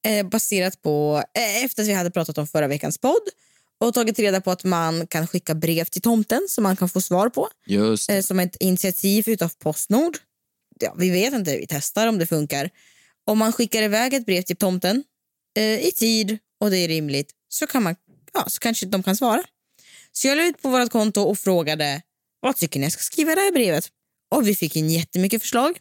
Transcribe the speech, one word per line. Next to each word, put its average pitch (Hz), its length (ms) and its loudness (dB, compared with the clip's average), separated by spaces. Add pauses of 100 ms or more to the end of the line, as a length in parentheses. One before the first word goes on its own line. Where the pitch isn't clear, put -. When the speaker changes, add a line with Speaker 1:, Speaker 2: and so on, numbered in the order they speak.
Speaker 1:
eh, 208 200 0
baserat 190 540 0
på... 151 420 0 (140)
Eh, 226 260 0
efter 247 200 -4
att 214 60 0
vi 202 40 2
hade 180 180 0
pratat 160 260 -4
om 151 100 -4
förra 151 200 0
veckans 147 300 -4
podd 330 240 2 (600)
och 226 120 2
tagit 226 260 0
reda 196 220 2
på 185 100 -2
att 185 120 -4
man 165 440 0
kan 170 200 -2
skicka 170 280 -2
brev 165 300 0
till - 160 -8
tomten 226 480 2
som - 140 -2
man 190 120 2
kan 180 140 0
få 190 120 -2
svar 190 280 2
på. - 200 -2 (180)
Speaker 2:
Just 208 420 2
det. 208 80 2
Speaker 1:
Eh, 196 40 2
som 190 180 0
ett 180 200 -2
initiativ 196 680 2
utav 180 300 0
Postnord. 254 580 0 (600)
Ja, - 180 -4
vi 180 120 2
vet 202 240 2
inte, 180 240 -2
vi - 120 -6
testar 202 380 -2
om 220 120 0
det 165 80 0
funkar. 147 420 -2 (560)
Om 214 120 2
man 220 160 2
skickar 226 300 0
iväg 220 300 0
ett 254 120 -2
brev 185 160 0
till 180 140 -4
tomten, 190 480 0 (540)
eh, 220 300 2
i 370 80 2
tid 220 420 0 (240)
och 208 100 2
det 185 60 2
är 170 100 0
rimligt, 147 420 -2 (200)
så - 180 -4
kan 247 160 0
man, 175 120 0 (380)
ja, - 140 -2
så - 120 -8
kanske 226 260 -4
de 190 180 -2
kan 190 140 0
svara. 254 260 2 (680)
Så - 160 -2
jag 277 100 2
la 320 60 2
ut 349 180 -2
på 269 80 -2
vårt 247 220 2
konto 214 300 2
och 202 180 0
frågade, 151 640 0 (380)
"Vad - 160 0
tycker 151 240 -2
ni 139 60 0
jag 170 80 0
ska - 80 -8
skriva 320 300 0
i 320 40 2
det 392 60 2
här 392 100 2
brevet?" 196 380 2 (460)
Och 226 120 4
vi 202 80 2
fick - 200 -4
in 156 140 0
jättemycket 185 520 -2
förslag. 277 400 0